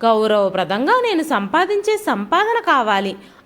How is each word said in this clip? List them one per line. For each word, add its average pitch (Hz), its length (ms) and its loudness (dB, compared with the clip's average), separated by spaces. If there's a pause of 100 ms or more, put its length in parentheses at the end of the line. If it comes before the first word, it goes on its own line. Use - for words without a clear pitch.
గౌరవప్రదంగా 214 960 2
నేను 392 220 0
సంపాదించే 359 760 0
సంపాదన 381 600 0
కావాలి 214 560 0 (300)